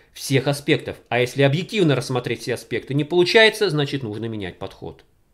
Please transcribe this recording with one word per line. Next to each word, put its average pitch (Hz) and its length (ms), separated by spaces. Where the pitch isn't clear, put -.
всех - 340
аспектов. 139 520
А 120 100
если 123 240
объективно 151 540
рассмотреть 120 460
все 120 120
аспекты 113 400
не 147 80
получается, 196 680
значит, 143 340
нужно 110 220
менять 101 340
подход. - 440